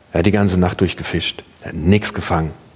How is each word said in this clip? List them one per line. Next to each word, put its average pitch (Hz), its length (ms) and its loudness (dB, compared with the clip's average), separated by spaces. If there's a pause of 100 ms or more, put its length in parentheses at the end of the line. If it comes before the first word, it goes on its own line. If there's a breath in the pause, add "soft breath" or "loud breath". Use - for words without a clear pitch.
(120)
Er 85 80 2
hat 87 60 2
die 98 60 4
ganze 98 260 2
Nacht 90 220 2
durchgefischt. - 640 -4 (200)
Er - 60 -14
hat 82 80 -10
nichts 95 380 2
gefangen. 80 380 -2 (240)